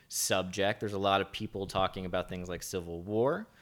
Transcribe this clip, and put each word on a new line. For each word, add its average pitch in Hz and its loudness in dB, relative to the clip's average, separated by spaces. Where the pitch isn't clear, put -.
subject. 95 2
There's 104 -2
a 98 -2
lot 98 6
of 92 -4
people 98 -6
talking 95 0
about 90 -2
things 90 -6
like 87 -6
civil 85 -6
war. 127 2